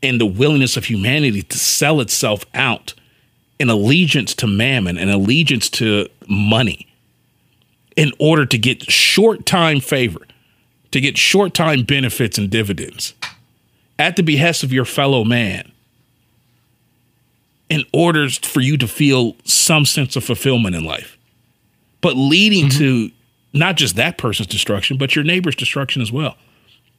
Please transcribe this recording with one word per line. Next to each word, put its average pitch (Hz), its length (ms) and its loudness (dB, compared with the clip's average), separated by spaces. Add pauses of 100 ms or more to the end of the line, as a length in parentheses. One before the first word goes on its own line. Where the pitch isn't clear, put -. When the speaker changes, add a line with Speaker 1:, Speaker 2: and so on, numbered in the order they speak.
Speaker 1:
and 127 180 0
the 113 60 2
willingness 131 500 0
of 117 100 -6
humanity 117 560 0
to - 160 -8
sell 151 420 0
itself 107 440 -2 (100)
out - 400 -4 (640)
in 131 120 0
allegiance 127 640 2
to - 120 -4
mammon 104 520 0
and 92 120 -2
allegiance 120 600 0
to 104 380 -2 (200)
money 104 580 0 (1080)
in 151 220 2
order 151 280 4
to 123 120 0
get 120 320 0
short-time 175 920 2
favor, 123 400 -2 (680)
to 135 100 0
get 139 180 -2
short-time 165 640 0
benefits 127 560 -2
and 101 120 -2
dividends 101 640 -6 (840)
at 170 180 0
the 196 60 2
behest 160 420 2
of 131 80 -2
your 127 120 0
fellow 135 400 0
man 110 460 -2 (2000)
in 151 220 0
order 156 360 2
for - 320 -2
you 139 160 2
to 117 120 0
feel 131 560 2
some 151 420 2
sense - 300 -2
of 127 80 -4
fulfillment 117 520 0
in 80 80 -6
life, - 320 -10 (840)
but 165 160 2
leading 165 500 4
Speaker 2:
Mm-hmm. 139 120 2
Speaker 1:
to 131 320 2 (420)
not 165 240 0
just 107 200 0
that 147 220 -2
person's 104 300 -4
destruction, 104 500 -4
but 135 160 -2
your 147 100 0
neighbor's 175 300 0
destruction 135 480 -4
as 104 100 -4
well. 135 240 -4 (640)